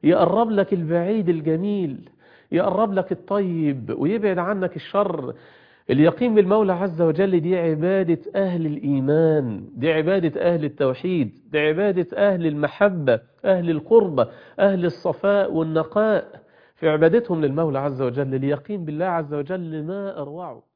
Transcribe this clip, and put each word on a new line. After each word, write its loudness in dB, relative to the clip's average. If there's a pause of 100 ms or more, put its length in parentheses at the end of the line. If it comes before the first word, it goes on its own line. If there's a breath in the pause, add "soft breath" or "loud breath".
يقرب 4
لك 0
البعيد -2
الجميل، -2 (440 soft breath)
يقرب 0
لك -2
الطيب -2
ويبعد 0
عنك -4
الشر. -4 (560 loud breath)
اليقين 4
بالمولى 4
عز -2
وجل 2
دي 0
عبادة 0 (180)
أهل -2
الإيمان، 0 (120)
دي 0
عبادة 0
أهل 2
التوحيد، -2 (200)
دي 0
عبادة 0 (100)
أهل 2
المحبة، 0 (240)
أهل 2
القربة، 2 (300 loud breath)
أهل 2
الصفاء 0
والنقاء 0 (340 soft breath)
في -2
عبادتهم 2
للمولى 0
عز -4
وجل. -2
اليقين -4
بالله -4
عز -4
وجل -6
ما -8
أروعه. -14 (140)